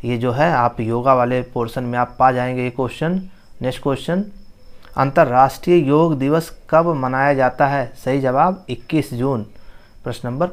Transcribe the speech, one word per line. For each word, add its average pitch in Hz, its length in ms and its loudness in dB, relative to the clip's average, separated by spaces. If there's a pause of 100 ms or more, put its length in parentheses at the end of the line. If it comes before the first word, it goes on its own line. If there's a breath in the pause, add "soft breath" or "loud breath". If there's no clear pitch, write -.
ये 120 160 -2
जो 123 140 0
है 151 220 2
आप 120 260 0
योगा 120 340 2
वाले 123 300 2
पोर्शन 123 400 -4
में 120 140 -4
आप 123 200 -2
पा 131 140 6
जाएंगे 127 300 -2
ये 123 100 -2
क्वेश्चन। 156 500 -4 (400 loud breath)
नेक्स्ट 127 200 -4
क्वेश्चन, 165 420 -2 (720 soft breath)
अंतर्राष्ट्रीय 139 840 4
योग 151 400 2
दिवस 151 320 0 (200)
कब 165 240 4
मनाया 135 400 0
जाता 131 320 2
है? 139 200 -2 (100)
सही 135 240 -2
जवाब 147 500 0
इक्कीस 143 440 -4
जून। 123 280 -2 (600 soft breath)
प्रश्न 123 240 -8
नंबर 139 240 -2